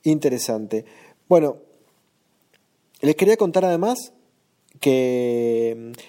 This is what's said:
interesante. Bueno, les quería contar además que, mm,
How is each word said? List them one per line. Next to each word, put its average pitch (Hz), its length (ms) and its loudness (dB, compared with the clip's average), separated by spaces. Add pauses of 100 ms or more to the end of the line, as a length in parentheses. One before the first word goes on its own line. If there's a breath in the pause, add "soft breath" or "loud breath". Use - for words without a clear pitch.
interesante. 117 800 -2 (420 loud breath)
Bueno, 156 300 2 (1400)
les 151 160 2
quería 202 180 4
contar 185 300 0
además 190 480 -2 (680)
que, 120 960 0
mm, 117 140 -16 (180 loud breath)